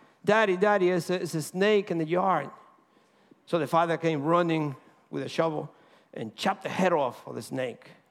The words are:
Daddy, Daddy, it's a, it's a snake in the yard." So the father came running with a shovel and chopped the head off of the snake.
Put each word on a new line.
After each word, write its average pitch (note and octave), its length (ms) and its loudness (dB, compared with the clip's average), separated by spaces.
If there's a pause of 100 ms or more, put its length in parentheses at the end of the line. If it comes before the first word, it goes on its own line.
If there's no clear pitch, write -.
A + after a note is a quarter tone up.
(240)
Daddy, G#3 320 4
Daddy, G3 340 4
it's F3+ 200 0
a, F3+ 40 2
it's F3 200 -4
a D#3+ 80 -2
snake G3+ 480 2
in E3+ 80 -2
the D#3+ 80 -2
yard." F3 420 0 (960)
So - 140 -2
the D3 80 0
father E3 300 2
came D#3 260 -2
running D#3+ 540 0 (340)
with C#3+ 140 -8
a C3 40 -10
shovel D#3 400 -2 (460)
and A2+ 220 -10
chopped - 260 -2
the D#3 60 -8
head F#3 240 2
off C#3 340 -2
of C3+ 80 -12
the A#2+ 80 -10
snake. B2+ 480 -8 (200)